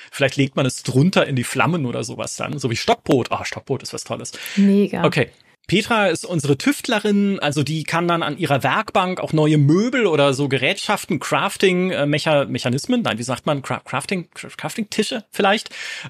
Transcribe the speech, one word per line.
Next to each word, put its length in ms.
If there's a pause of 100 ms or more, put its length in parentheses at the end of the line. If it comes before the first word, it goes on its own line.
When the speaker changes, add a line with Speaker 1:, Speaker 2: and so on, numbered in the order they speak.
(100)
Speaker 1:
Vielleicht 260
legt 200
man 80
es 180
drunter 440
in 100
die 80
Flammen 400
oder 200
sowas 320
dann, 220
so 120
wie 60
Stockbrot. 560
Ah, 120
Stockbrot 380
ist 100
was 120
Tolles. 280 (240)
Speaker 2:
Mega. 480
Speaker 1:
Okay. 260 (380)
Petra 380
ist 180
unsere 320
Tüftlerin, 840
also 240
die 180
kann 240
dann 160
an 160
ihrer 240
Werkbank 560
auch 140
neue 260
Möbel 480
oder 260
so 160
Gerätschaften, 720
Crafting, 720
äh, 160
Mecha-, 400
Mechanismen, 560
nein, 160
wie 60
sagt 220
man, 160
Cra-, 220
Crafting, 480
Cra-, 240
Crafting-Tische 760
vielleicht, 380 (400)